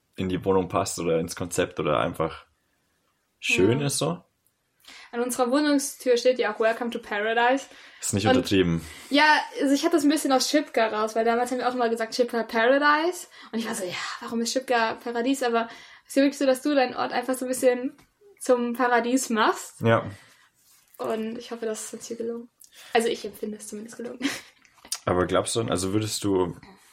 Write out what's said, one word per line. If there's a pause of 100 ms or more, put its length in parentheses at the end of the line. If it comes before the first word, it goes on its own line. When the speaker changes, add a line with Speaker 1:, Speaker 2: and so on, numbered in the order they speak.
(160)
Speaker 1:
in
die
Wohnung
passt
oder
ins
Konzept
oder
einfach (960)
schön
Speaker 2:
Ja.
Speaker 1:
ist
so. (920)
Speaker 2:
An
unserer
Wohnungstür
steht
ja
auch
Welcome
to
Paradise. (360)
Speaker 1:
Ist
nicht
Speaker 2:
Und
Speaker 1:
untertrieben. (240)
Speaker 2:
Ja, (360)
also
ich
hatte
das
ein
bisschen
aus
Schipka
raus,
weil
damals
haben
wir
auch
immer
gesagt,
Schipka
Paradise. (240)
Und
ich
war
so,
ja, (280)
warum
ist
Schipka (100)
Paradies?
Aber (380)
es
ist
ja
wirklich
so,
dass
du
deinen
Ort
einfach
so
ein
bisschen (420)
zum
Paradies
machst.
Speaker 1:
Ja. (920)
Speaker 2:
Und
ich
hoffe,
das
ist
uns
hier
gelungen. (440)
Also
ich
empfinde
es
zumindest
gelungen.
<laughs>
Speaker 1:
Aber
glaubst
du,
also
würdest
du (380)